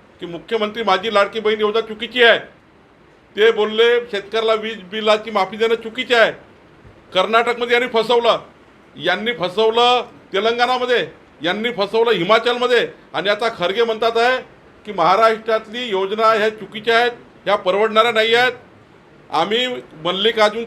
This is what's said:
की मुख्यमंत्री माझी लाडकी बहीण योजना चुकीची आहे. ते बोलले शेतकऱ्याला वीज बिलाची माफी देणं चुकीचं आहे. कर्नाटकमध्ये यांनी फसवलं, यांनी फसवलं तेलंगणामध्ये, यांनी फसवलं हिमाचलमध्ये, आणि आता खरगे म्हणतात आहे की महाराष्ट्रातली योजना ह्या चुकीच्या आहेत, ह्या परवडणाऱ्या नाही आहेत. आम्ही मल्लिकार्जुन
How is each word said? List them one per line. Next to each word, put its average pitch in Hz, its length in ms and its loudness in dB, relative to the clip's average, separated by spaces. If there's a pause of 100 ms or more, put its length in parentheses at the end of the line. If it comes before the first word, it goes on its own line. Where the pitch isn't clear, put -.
(200)
की 180 60 -10
मुख्यमंत्री 208 560 -6
माझी 202 320 0
लाडकी 202 260 0
बहीण 214 200 -2
योजना 214 200 0
चुकीची 226 420 -4
आहे. 220 160 6 (960)
ते 220 160 4
बोलले 220 480 2
शेतकऱ्याला 220 540 -4
वीज 214 280 -6
बिलाची 214 480 -2
माफी 196 260 -2
देणं 226 180 0
चुकीचं 226 440 -2
आहे. 190 140 6 (840)
कर्नाटकमध्ये 233 640 0
यांनी 233 220 0
फसवलं, 233 360 2 (580)
यांनी 185 360 -2
फसवलं 220 720 2 (280)
तेलंगणामध्ये, 240 760 0 (340)
यांनी 208 300 -4
फसवलं 220 380 0
हिमाचलमध्ये, 233 760 0 (260)
आणि 165 140 -4
आता 214 200 -2 (100)
खरगे 196 260 -2
म्हणतात 226 320 -2
आहे 247 260 0 (440)
की 208 60 -10
महाराष्ट्रातली 220 960 0
योजना 196 380 -2
ह्या 220 220 2
चुकीच्या 214 500 -2
आहेत, 240 140 2 (320)
ह्या 196 120 0
परवडणाऱ्या 214 560 2
नाही 226 220 2
आहेत. 247 180 2 (800)
आम्ही 208 340 0 (380)
मल्लिकार्जुन 214 640 0